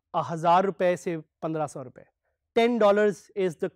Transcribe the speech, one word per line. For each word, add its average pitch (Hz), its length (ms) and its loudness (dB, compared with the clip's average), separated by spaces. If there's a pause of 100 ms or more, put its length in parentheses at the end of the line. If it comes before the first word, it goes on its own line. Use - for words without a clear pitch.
(140)
a 170 160 -2
हजार 170 340 2
रुपए 180 320 0
से 170 200 -8 (260)
पन्द्रह 160 240 -4
सौ 143 160 -14
रुपए। 123 220 -20 (520)
Ten 233 260 2
dollars 208 400 2 (140)
is 185 280 -2
the 180 120 -6